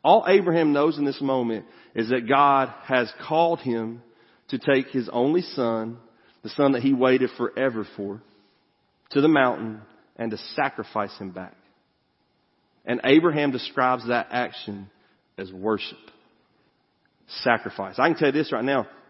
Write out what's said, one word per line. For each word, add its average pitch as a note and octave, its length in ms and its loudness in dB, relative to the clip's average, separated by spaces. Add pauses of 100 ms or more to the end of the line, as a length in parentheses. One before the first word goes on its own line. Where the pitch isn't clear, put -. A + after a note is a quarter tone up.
All F3+ 240 6
Abraham E3+ 440 4
knows D3 260 2
in C#3+ 80 -2
this C#3 140 -4
moment B2+ 460 -2 (300)
is A2+ 140 -2
that A#2+ 200 -2
God C3+ 420 4 (120)
has B2+ 280 0 (160)
called E3 320 2
him A#2 420 -4 (480)
to C3 100 -4
take C3+ 300 2
his A#2+ 200 -4
only C#3+ 320 0
son, A#2 560 -4 (460)
the A2+ 60 -12
son C#3 240 2
that A#2 100 -2
he C#3 100 2
waited B2+ 440 2
forever A#2+ 480 -2 (120)
for, G2+ 240 -10 (920)
to C#3 100 2
the D3+ 60 4
mountain A2+ 540 2 (340)
and A2+ 160 -6
to G#2 60 -6 (180)
sacrifice A2 600 -6
him F#2+ 140 -12
back. F#2 240 -14 (1300)
And A#2+ 180 -4
Abraham D3 480 4
describes B2+ 560 -2
that A#2+ 240 -2
action G#2+ 580 -8 (480)
as F#2 140 -12
worship. G2 460 -4 (1400)
Sacrifice. G#2 560 -2
I C#3+ 120 2
can E3 80 -2
tell D3+ 100 2
you C3+ 60 2
this D3 180 -2
right A#2 120 -4
now. C3 240 0 (220)